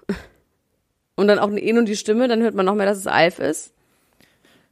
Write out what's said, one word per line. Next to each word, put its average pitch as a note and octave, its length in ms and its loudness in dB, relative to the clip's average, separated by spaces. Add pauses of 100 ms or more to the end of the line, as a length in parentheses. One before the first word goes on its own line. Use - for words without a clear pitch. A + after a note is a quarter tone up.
<laughs> - 1080 -16
und G3 120 0
dann G#3 120 4
auch - 80 0
eine G#3 140 -4
Eh G#3+ 160 0
und A#3 100 4
die G#3 80 -4
Stimme, A3 320 0
dann A3+ 140 0
hört A3 140 0
man G3 100 0
noch G3+ 100 0
mehr, G3+ 100 0
dass G3+ 120 0
es G3 100 -8
Alf E3+ 320 2
ist. - 340 -6 (1000)